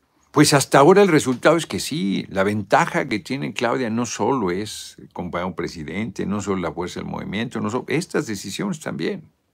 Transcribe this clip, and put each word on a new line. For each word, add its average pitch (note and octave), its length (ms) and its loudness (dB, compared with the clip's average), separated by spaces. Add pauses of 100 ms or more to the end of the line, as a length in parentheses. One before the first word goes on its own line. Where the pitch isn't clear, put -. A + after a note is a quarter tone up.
(320)
Pues D3+ 220 6
hasta C#3 260 6
ahora F#3 220 10
el G3 80 6
resultado D3+ 480 4
es D#3+ 80 -4
que G2 140 -6
sí. D#3 500 -4
La F#2+ 140 -2
ventaja C3+ 680 0
que A2+ 100 -2
tiene C3+ 340 -8
Claudia B2 360 -2
no A#2 160 -2
solo A2 440 0
es G2+ 480 -8
el - 140 -20
compañero F2 440 -6
presidente, F2 720 -8
no G2+ 160 -4
solo F#2+ 200 -2
la D#2+ 100 -4
fuerza F2 300 -8
del - 80 -10
movimiento, A2+ 500 -6
no G#2 100 -4
solo, A#2+ 200 -4
estas D3+ 380 -2
decisiones D#3 520 -6
también - 500 -6 (240)